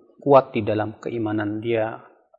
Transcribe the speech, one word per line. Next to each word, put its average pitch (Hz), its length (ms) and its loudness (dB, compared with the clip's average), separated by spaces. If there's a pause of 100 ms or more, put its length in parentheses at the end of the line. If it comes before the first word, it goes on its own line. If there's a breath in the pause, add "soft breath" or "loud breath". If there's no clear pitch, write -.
(200)
kuat 139 320 6
di 120 80 -2
dalam 107 400 -4
keimanan 107 640 -4
dia, 113 380 -2 (360)